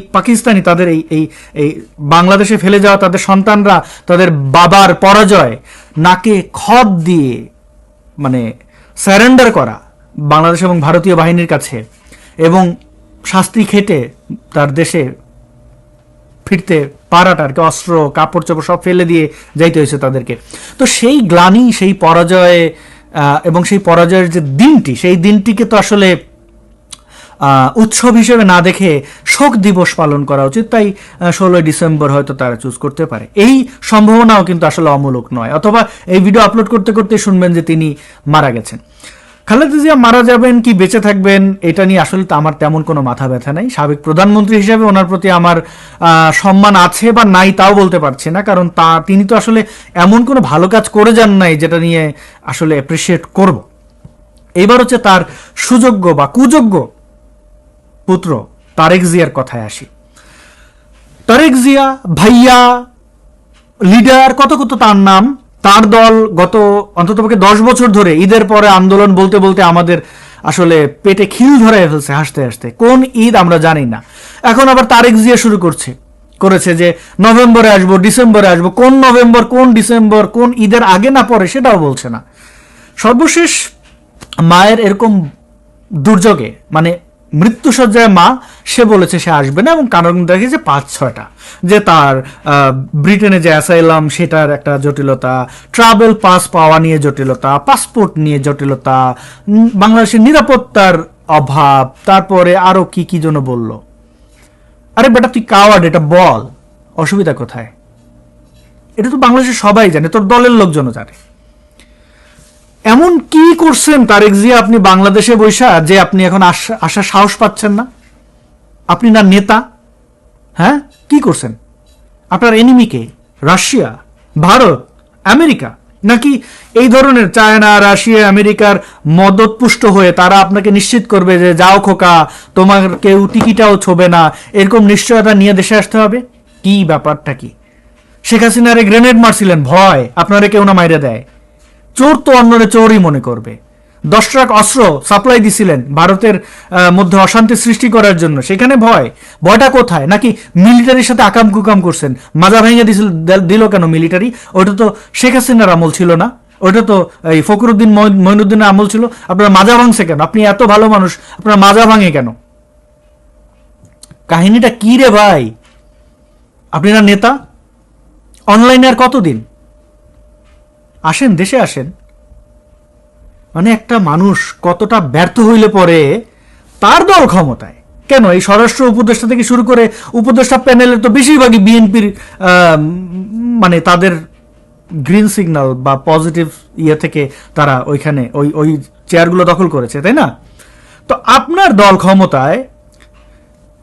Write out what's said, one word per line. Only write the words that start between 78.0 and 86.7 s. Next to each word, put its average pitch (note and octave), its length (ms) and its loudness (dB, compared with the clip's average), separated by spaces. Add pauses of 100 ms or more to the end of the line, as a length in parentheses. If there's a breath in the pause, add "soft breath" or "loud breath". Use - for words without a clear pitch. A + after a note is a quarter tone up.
আসবো। F3 220 0
কোন B3+ 240 2 (120)
নভেম্বর, A#3+ 400 4
কোন B3 280 2
ডিসেম্বর, G#3+ 540 2
কোন A#3+ 300 -2
ঈদের A3+ 260 0
আগে G3 260 2
না C4+ 140 2
পরে, G3+ 240 0
সেটাও B3 300 0
বলছে C3+ 320 -4
না। A2 140 -12 (720 soft breath)
সর্বশেষ D4+ 540 0 (880)
মায়ের F#3 380 2
এরকম G3+ 500 -2 (640)
দুর্যোগে, E3+ 600 0 (160)